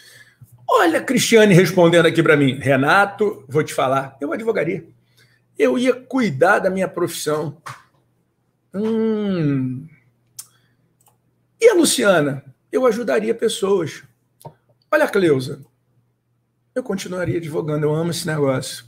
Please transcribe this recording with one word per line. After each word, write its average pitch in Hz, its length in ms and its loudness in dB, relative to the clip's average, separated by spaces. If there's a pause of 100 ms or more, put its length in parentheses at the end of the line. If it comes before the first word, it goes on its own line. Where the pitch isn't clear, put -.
(680)
Olha 349 320 2
a - 20 -10
Cristiane 220 500 4
respondendo 170 540 6
aqui 160 160 2
pra 151 140 4
mim. 135 180 2
"Renato, 160 920 0
vou 151 160 -2
te - 100 -12
falar, 135 460 -2
eu 311 120 -6
advogaria. 196 540 -4 (720)
Eu 254 200 2
ia 247 160 2
cuidar 202 640 0
da 190 120 0
minha 185 180 -4
profissão." 156 720 -6 (1120)
Hum. 190 1120 -2 (1700)
E 453 80 6
a 440 60 4
Luciana? 180 680 0 (260)
"Eu 254 160 0
ajudaria 226 480 -2
pessoas." 196 720 -4 (840)
Olha 302 140 2
a 254 40 -2
Cleusa. 139 560 -2 (1120)
"Eu 247 80 -6
continuaria 180 560 -6
advogando, 151 460 -6
eu 151 100 0
amo 165 160 -2
esse 165 160 -6
negócio. 139 600 -4